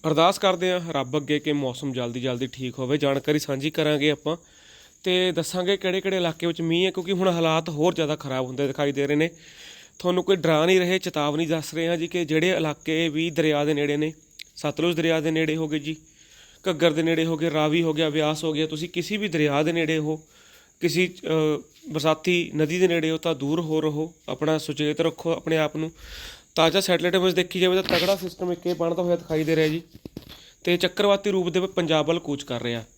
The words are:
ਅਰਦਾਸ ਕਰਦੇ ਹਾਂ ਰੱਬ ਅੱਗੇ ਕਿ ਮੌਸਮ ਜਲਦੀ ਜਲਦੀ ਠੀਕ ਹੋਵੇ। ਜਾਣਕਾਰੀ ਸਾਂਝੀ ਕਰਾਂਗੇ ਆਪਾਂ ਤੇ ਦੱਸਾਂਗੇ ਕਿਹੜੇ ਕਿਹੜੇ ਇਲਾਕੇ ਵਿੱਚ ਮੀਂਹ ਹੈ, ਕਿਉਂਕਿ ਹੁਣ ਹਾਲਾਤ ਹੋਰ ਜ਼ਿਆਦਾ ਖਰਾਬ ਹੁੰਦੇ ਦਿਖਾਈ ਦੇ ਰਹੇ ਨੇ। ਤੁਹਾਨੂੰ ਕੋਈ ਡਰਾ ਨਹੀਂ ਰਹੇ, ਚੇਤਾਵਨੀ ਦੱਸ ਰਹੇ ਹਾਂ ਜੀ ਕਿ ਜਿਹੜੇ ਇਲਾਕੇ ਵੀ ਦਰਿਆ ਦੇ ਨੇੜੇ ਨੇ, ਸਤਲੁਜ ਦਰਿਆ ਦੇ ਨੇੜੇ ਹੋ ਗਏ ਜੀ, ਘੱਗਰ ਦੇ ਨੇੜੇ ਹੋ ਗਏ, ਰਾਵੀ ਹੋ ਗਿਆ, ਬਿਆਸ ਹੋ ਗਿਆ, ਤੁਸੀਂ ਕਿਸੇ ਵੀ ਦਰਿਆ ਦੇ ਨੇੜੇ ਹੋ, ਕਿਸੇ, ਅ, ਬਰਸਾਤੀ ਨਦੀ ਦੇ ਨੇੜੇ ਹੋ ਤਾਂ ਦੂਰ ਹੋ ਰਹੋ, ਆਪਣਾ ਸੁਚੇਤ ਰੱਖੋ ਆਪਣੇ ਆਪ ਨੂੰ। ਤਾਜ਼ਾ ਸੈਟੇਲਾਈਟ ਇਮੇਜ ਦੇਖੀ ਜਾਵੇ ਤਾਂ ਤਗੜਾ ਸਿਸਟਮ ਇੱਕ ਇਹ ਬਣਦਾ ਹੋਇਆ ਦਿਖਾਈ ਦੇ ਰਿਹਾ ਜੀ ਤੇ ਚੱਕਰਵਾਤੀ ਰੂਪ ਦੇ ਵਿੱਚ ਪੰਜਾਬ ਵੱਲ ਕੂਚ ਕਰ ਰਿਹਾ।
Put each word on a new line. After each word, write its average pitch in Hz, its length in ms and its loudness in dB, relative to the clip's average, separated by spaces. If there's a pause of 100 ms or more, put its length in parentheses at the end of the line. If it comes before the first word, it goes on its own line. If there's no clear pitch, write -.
ਅਰਦਾਸ 160 320 4
ਕਰਦੇ 185 340 0
ਹਾਂ 170 200 -4
ਰੱਬ 135 240 -4
ਅੱਗੇ 147 240 0
ਕਿ 147 120 -4
ਮੌਸਮ 135 400 -4
ਜਲਦੀ 123 280 -4
ਜਲਦੀ 127 260 -2
ਠੀਕ 127 320 -10
ਹੋਵੇ। 135 200 -2
ਜਾਣਕਾਰੀ 139 400 2
ਸਾਂਝੀ 139 320 -4
ਕਰਾਂਗੇ 151 400 2
ਆਪਾਂ 147 260 -4 (680)
ਤੇ 180 280 2
ਦੱਸਾਂਗੇ 180 440 -2
ਕਿਹੜੇ 190 240 0
ਕਿਹੜੇ 190 160 -2
ਇਲਾਕੇ 170 300 -2
ਵਿੱਚ 170 140 -2
ਮੀਂਹ 170 260 2
ਹੈ, 185 40 2
ਕਿਉਂਕਿ 185 220 -4
ਹੁਣ 185 160 2
ਹਾਲਾਤ 165 400 2
ਹੋਰ 160 260 0
ਜ਼ਿਆਦਾ 151 220 0
ਖਰਾਬ 131 300 -4
ਹੁੰਦੇ 131 200 -2
ਦਿਖਾਈ 143 260 0
ਦੇ 143 140 0
ਰਹੇ 147 100 2
ਨੇ। 160 140 2 (680)
ਤੁਹਾਨੂੰ 180 260 0
ਕੋਈ 190 120 4
ਡਰਾ 165 300 2
ਨਹੀਂ 185 140 6
ਰਹੇ, 180 180 0
ਚੇਤਾਵਨੀ 156 480 -2
ਦੱਸ 156 280 -4
ਰਹੇ 165 140 -2
ਹਾਂ 175 80 0
ਜੀ 165 100 -4
ਕਿ 175 180 -2
ਜਿਹੜੇ 156 260 2
ਇਲਾਕੇ 160 580 0
ਵੀ 160 220 -2
ਦਰਿਆ 151 340 2
ਦੇ 151 100 2
ਨੇੜੇ 147 220 0
ਨੇ, 151 160 -2 (440)
ਸਤਲੁਜ 156 400 0
ਦਰਿਆ 165 240 2
ਦੇ 156 100 0
ਨੇੜੇ 160 260 0
ਹੋ 160 120 -2
ਗਏ 151 100 -2
ਜੀ, 151 180 -6 (760)
ਘੱਗਰ 160 220 4
ਦੇ 156 100 0
ਨੇੜੇ 160 220 2
ਹੋ 165 120 0
ਗਏ, 160 140 0
ਰਾਵੀ 156 320 2
ਹੋ 160 100 0
ਗਿਆ, 156 180 0
ਬਿਆਸ 156 340 0
ਹੋ 160 80 0
ਗਿਆ, 156 140 0
ਤੁਸੀਂ 156 220 -8
ਕਿਸੇ 180 280 -6
ਵੀ 208 120 -4
ਦਰਿਆ 151 340 2
ਦੇ 165 100 2
ਨੇੜੇ 160 260 0
ਹੋ, 156 220 -2 (600)
ਕਿਸੇ, 175 340 0 (100)
ਅ, 156 380 0 (260)
ਬਰਸਾਤੀ 156 680 0
ਨਦੀ 156 220 0
ਦੇ 180 100 4
ਨੇੜੇ 160 220 2
ਹੋ 160 60 0
ਤਾਂ 160 180 -2
ਦੂਰ 143 260 -2
ਹੋ 156 200 -2
ਰਹੋ, 156 340 -4 (140)
ਆਪਣਾ 156 300 0
ਸੁਚੇਤ 151 420 -4
ਰੱਖੋ 160 300 0
ਆਪਣੇ 160 280 0
ਆਪ 151 180 0
ਨੂੰ। 160 160 -6 (640)
ਤਾਜ਼ਾ 165 260 4
ਸੈਟੇਲਾਈਟ 175 340 0
ਇਮੇਜ 185 200 2
ਦੇਖੀ 180 260 0
ਜਾਵੇ 185 220 4
ਤਾਂ 185 160 0
ਤਗੜਾ 185 180 2
ਸਿਸਟਮ 180 360 -6
ਇੱਕ 175 140 -6
ਇਹ 175 80 0
ਬਣਦਾ 170 280 0
ਹੋਇਆ 175 140 2
ਦਿਖਾਈ 160 280 -2
ਦੇ 160 120 2
ਰਿਹਾ 156 120 4
ਜੀ 160 140 -2 (800)
ਤੇ 175 120 2
ਚੱਕਰਵਾਤੀ 202 540 2
ਰੂਪ 180 180 0
ਦੇ 180 120 0
ਵਿੱਚ 190 120 -4
ਪੰਜਾਬ 156 340 2
ਵੱਲ 170 120 0
ਕੂਚ 143 240 -6
ਕਰ 120 200 -8
ਰਿਹਾ। 117 220 -4 (140)